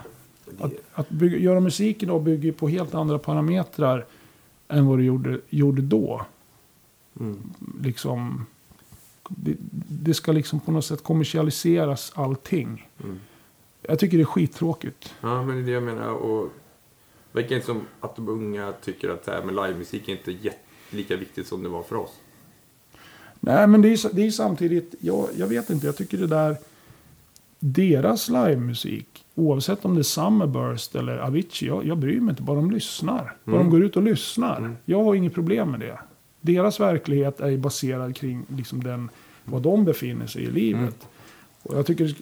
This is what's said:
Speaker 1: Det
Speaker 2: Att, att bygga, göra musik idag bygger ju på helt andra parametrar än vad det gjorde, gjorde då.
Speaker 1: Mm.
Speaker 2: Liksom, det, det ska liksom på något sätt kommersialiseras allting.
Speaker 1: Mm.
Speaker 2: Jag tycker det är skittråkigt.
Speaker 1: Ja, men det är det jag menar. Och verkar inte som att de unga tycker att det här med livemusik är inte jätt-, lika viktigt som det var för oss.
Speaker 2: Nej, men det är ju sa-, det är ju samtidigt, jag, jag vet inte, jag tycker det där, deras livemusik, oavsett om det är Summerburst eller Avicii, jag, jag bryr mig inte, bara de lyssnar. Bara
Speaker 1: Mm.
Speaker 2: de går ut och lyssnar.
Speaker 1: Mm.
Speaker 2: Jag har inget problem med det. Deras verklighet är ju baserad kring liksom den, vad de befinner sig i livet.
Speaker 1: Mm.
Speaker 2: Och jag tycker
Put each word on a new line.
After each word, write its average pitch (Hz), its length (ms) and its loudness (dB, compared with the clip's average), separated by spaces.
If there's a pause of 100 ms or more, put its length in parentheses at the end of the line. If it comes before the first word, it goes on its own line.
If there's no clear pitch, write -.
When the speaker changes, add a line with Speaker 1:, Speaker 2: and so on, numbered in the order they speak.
(440)
Speaker 1:
Det - 200 -12
Speaker 2:
Att, 135 80 -4 (200)
att - 180 -6
bygga, 175 280 4
göra 180 220 4
musik 202 420 0
idag 175 200 0
bygger 156 220 2
ju 160 80 2
på 156 160 -2
helt 170 260 -2
andra 151 240 0
parametrar 151 840 0 (640)
än 143 180 4
vad 131 120 4
det 127 60 4
gjorde, 127 360 0 (100)
gjorde 143 320 2
då. 139 400 0 (1000)
Speaker 1:
Mm. 104 220 -8 (400)
Speaker 2:
Liksom, 123 640 -6 (840)
det, 151 260 -4 (340)
det 147 260 0
ska - 180 -2
liksom 151 280 0
på 160 120 -2
något 156 120 0
sätt 151 200 -8
kommersialiseras 160 1120 0
allting. 131 760 -4 (160)
Speaker 1:
Mm. 95 140 -10 (640)
Speaker 2:
Jag 156 160 0
tycker 180 180 2
det 160 60 8
är - 20 4
skittråkigt. - 960 -2
Speaker 1:
Ja, 123 220 -2
men 131 140 -4
det 127 60 -4
är 123 40 -4
det 123 60 -2
jag 123 100 -2
menar. 113 280 -6
Och 110 380 -2 (840)
verkar 123 220 -2
inte 113 120 -4
som 117 140 -4 (200)
att - 160 -12
de 113 120 -8
unga 104 440 -6 (120)
tycker 92 240 -6
att 87 160 -8
det 98 80 -8
här 92 100 -6
med 92 120 -4
livemusik 92 540 -6
är 95 40 -4
inte 92 200 -8
jätt-, 98 320 -10 (260)
lika 101 260 -6
viktigt 92 300 -10
som 92 160 -8
det 90 60 -6
var 87 140 -8
för 113 140 -8
oss. - 160 -8 (1300)
Speaker 2:
Nej, 196 260 6
men 208 160 10
det 214 60 10
är - 20 6
ju 226 60 4
sa-, 214 160 -2
det 185 80 0
är 214 60 4
ju 214 60 0
samtidigt, 175 680 0
jag, 185 360 0
jag 180 100 -2
vet 226 240 -2
inte, 147 160 -2
jag 147 100 -2
tycker 190 220 -6
det 185 80 0
där, 156 300 2 (1000)
deras 175 720 2
livemusik, 120 960 0 (100)
oavsett 156 500 0
om 185 100 2
det 160 60 4
är - 20 4
Summerburst 135 920 0
eller 123 240 -4
Avicii, 131 500 -4
jag, 160 180 -2
jag 165 120 -2
bryr 151 220 0
mig 233 120 2
inte, 131 100 -6
bara 143 140 -2
de 160 140 2
lyssnar. 208 720 -4
Bara 107 120 2
Speaker 1:
Mm. 180 100 6
Speaker 2:
de 170 40 6
går 165 140 8
ut - 120 2
och 185 60 4
lyssnar. 220 560 0
Speaker 1:
Mm. 117 260 -6
Speaker 2:
Jag 196 200 2
har 208 100 6
inget 180 200 2
problem 180 360 0
med 117 100 -4
det. 113 180 -10 (420)
Deras 180 400 2
verklighet 143 600 2
är 143 80 0
ju 135 100 2
baserad 131 580 -4
kring 123 300 -6 (100)
liksom 127 280 -8
den, 123 260 -8 (340)
vad 127 180 -4
de 196 220 4
befinner 123 420 0
sig 117 160 -8
i 120 80 -4
livet. 113 300 0
Speaker 1:
Mm. 120 120 -2 (720)
Speaker 2:
Och 139 160 -6
jag 143 80 0
tycker 165 360 0